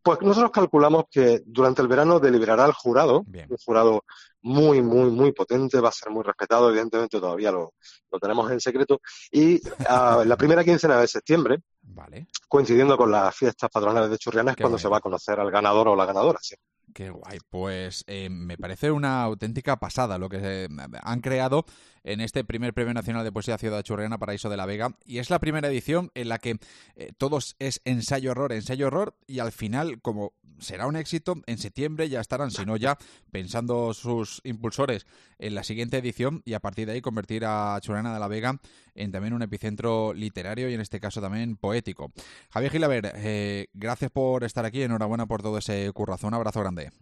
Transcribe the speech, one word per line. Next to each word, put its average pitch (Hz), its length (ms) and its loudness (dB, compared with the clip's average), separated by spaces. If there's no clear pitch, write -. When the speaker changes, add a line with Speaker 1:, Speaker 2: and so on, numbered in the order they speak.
Speaker 1:
pues 165 200 4
nosotros 220 300 4
calculamos 160 600 6
que 120 340 4
durante 127 380 4
el 123 40 2
verano 156 320 6
deliberará 120 460 6
el 147 80 6
jurado, 135 540 4
Speaker 2:
Bien. 87 220 -16
Speaker 1:
un 123 140 -6
jurado 110 400 4
muy, 139 400 6
muy, 123 300 6
muy 131 200 6
potente, 127 480 0
va 117 100 4
a - 40 0
ser - 160 -10
muy 110 140 -4
respetado, 117 460 4
evidentemente 113 500 0
todavía 90 320 -2
lo, 85 220 -4
lo 95 80 -6
tenemos 110 320 0
en 123 80 0
secreto, 131 400 2
y, 160 300 6
ah, 123 360 6
Speaker 2:
<laughs> - 20 4
Speaker 1:
la 120 100 6
primera 160 280 6
quincena 156 360 6
de 117 80 6
septiembre, 147 540 2
Speaker 2:
Vale. - 440 -18
Speaker 1:
coincidiendo 135 480 6
con 117 140 4
las 98 220 2
fiestas 120 360 -2
patronales 110 400 0
de 107 80 -2
Churriana, 117 340 0
es - 60 -6
Speaker 2:
Qué 147 60 -2
Speaker 1:
cuando 117 140 2
se 92 100 -4
Speaker 2:
bonito. 98 40 2
Speaker 1:
va 107 60 4
a 104 40 2
conocer 104 380 -4
al 101 120 0
ganador 104 360 4
o 104 80 6
la 95 100 2
ganadora, 101 360 0
sí. - 140 -14
Speaker 2:
Qué 95 160 -14
guay. 95 280 -18
Pues, 92 580 -8
eh, 98 220 -10
me 87 280 -10
parece 95 340 -6
una 139 300 -2
auténtica 117 560 -4
pasada 107 400 -4
lo 92 120 -8
que, 95 120 -8
eh, 95 260 -6
han 120 180 -4
creado 131 440 -2
en 104 180 -8
este 113 240 -6
primer 117 280 -6
Premio 120 200 -4
Nacional 113 320 -6
de 107 60 -6
Poesía 107 260 -6
Ciudad 104 260 -6
Churriana, 107 340 -6
Paraíso 101 320 -8
de 104 80 -6
la 95 80 -6
Vega. 104 400 -6
Y 120 140 -10
es 123 100 -10
la 175 100 0
primera 151 280 -4
edición 151 480 -4
en 120 140 -8
la 113 100 -4
que, 113 180 -6
eh, - 220 -16
todo 147 220 -2
es 135 240 -8
ensayo-error, 127 680 -2
ensayo-error, 135 640 -4
y 127 120 -10
al 117 120 -4
final, 120 500 -6
como 104 320 -6
será 98 280 -8
un 151 80 -4
éxito, 160 400 -6
en 113 140 -8
septiembre 151 500 -6
ya 127 100 -6
estarán, 127 300 -6
si 98 160 -8
no 110 120 -4
ya, 135 200 -2
pensando 117 600 -4
sus 117 500 -6
impulsores 120 640 -6
en 104 160 -10
la 98 100 -8
siguiente 117 360 -6
edición 123 460 -6
y 113 100 -8
a 104 40 -6
partir 107 280 -8
de 110 60 -8
ahí 127 80 -8
convertir 110 440 -8
a 104 340 -4
Churriana 107 320 -6
de 110 80 -8
la 101 80 -6
Vega 113 320 -6
en 101 160 -8
también 104 240 -6
un 117 80 -6
epicentro 107 720 -4
literario 104 540 -8
y 123 60 -6
en 110 80 -8
este 104 180 -10
caso 104 220 -8
también 107 360 -6
poético. 98 540 -8
Javier 131 220 -4
Gilaber, 139 460 -2
eh, 104 560 -6
gracias 117 360 -6
por 131 360 -2
estar 113 200 -6
aquí, 117 160 -6
enhorabuena 113 460 -2
por 104 160 -6
todo 107 160 -4
ese 101 340 -4
currazo, 95 320 -6
un 107 80 -4
abrazo 110 280 -4
grande. 87 300 -8